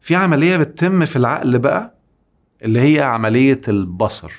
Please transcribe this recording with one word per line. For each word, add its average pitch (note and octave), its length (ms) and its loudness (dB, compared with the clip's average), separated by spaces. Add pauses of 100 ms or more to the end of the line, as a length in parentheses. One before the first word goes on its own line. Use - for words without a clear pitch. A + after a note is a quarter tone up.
في - 140 -2
عملية F3+ 420 2
بتتم E3+ 480 0
في - 120 -6
العقل B2 420 0
بقى F3+ 360 -2 (680)
اللي A2 180 0
هي D3 220 4
عملية B2 680 2
البصر. F2+ 720 -4